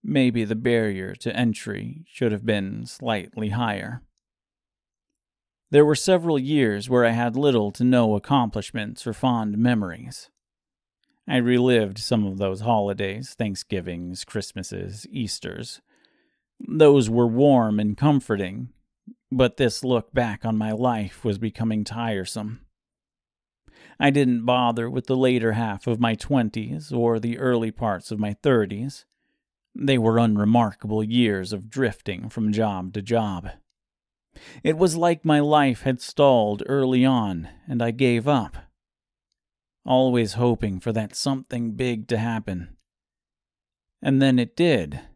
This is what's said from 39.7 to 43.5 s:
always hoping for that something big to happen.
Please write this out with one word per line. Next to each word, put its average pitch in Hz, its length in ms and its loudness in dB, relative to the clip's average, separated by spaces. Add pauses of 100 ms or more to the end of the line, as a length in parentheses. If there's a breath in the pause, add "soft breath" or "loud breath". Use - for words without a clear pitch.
always 123 500 2
hoping 113 440 0
for 113 140 -6
that 107 240 -4
something 123 560 -4
big 120 360 -4
to 117 100 0
happen. 107 580 -6 (1200)